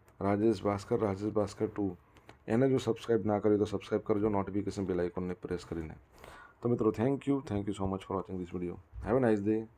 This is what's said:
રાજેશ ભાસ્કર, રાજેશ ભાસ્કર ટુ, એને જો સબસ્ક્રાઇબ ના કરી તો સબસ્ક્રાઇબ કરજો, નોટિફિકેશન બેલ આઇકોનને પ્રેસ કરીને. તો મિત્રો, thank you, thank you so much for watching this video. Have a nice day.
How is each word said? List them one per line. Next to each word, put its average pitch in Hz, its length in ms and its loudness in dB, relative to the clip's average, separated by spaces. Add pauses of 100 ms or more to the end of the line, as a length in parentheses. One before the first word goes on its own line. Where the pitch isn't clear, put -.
(220)
રાજેશ 101 420 2
ભાસ્કર, 101 360 0
રાજેશ 104 340 -2
ભાસ્કર 104 340 -2
ટુ, 98 300 -4 (500)
એને 123 220 4
જો 131 80 4
સબસ્ક્રાઇબ 113 480 0
ના 104 140 2
કરી 107 180 4
તો 104 80 4
સબસ્ક્રાઇબ 98 360 -2
કરજો, 104 280 2
નોટિફિકેશન 98 560 -2
બેલ 90 160 0
આઇકોનને 90 320 -2
પ્રેસ - 320 -6
કરીને. 80 300 -8 (680)
તો 120 80 2
મિત્રો, 110 220 4
thank 123 360 2
you, 139 80 2
thank 104 300 -2
you 101 80 -4
so 95 120 -4
much 95 240 -2
for 98 80 0
watching 95 220 -6
this 90 160 -8
video. 90 180 -4 (340)
Have 127 160 2
a 113 100 6
nice 101 160 0
day. 110 180 0 (100)